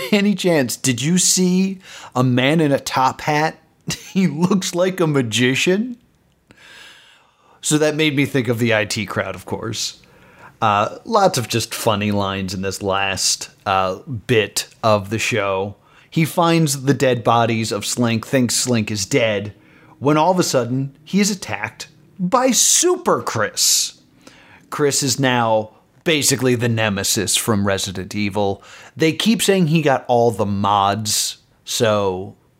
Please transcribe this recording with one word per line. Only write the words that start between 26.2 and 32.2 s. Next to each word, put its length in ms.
the 140
nemesis 640
from 320
Resident 480
Evil. 480
They 180
keep 280
saying 260
he 140
got 260
all 240
the 140
mods, 920
so 720